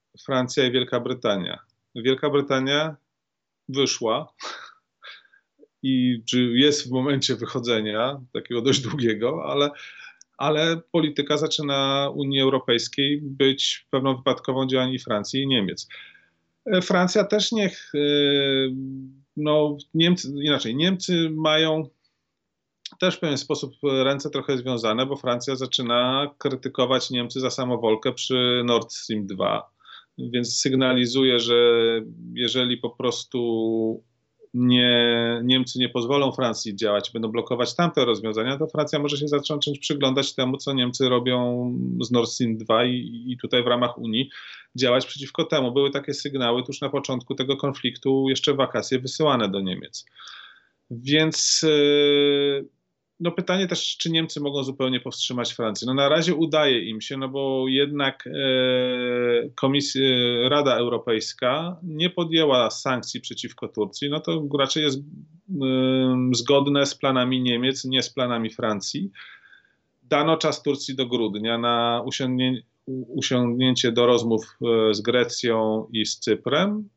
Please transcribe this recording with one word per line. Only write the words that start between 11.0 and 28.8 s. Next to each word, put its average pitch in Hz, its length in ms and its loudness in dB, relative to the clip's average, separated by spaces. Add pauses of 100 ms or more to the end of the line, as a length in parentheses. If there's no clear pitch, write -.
zaczyna 139 760 0
Unii 139 260 0
Europejskiej 135 800 2
być 135 680 0
pewną 135 260 0
wypadkową 131 500 0
działań 127 260 0
i 123 60 -4
Francji, 113 440 -4
i 139 40 -2
Niemiec. 104 420 -2 (800)
E, 185 160 2
Francja 185 420 2
też 208 280 0
niech, 202 420 -2
e, 147 40 0 (1400)
no, 151 400 2 (180)
Niemcy, 165 340 4
inaczej, 139 480 -2
Niemcy 175 540 0
mają 156 580 2 (1120)
też 180 160 2
w - 40 -10
pewien 147 180 0
sposób 139 440 -6
ręce 139 480 2
trochę 135 280 -2
związane, 120 480 0
bo 139 100 -4
Francja 127 400 -2
zaczyna 127 840 0
krytykować 131 720 0
Niemcy 123 300 -4
za 127 100 -2
samowolkę 120 600 0
przy 123 520 0
Nord 117 280 2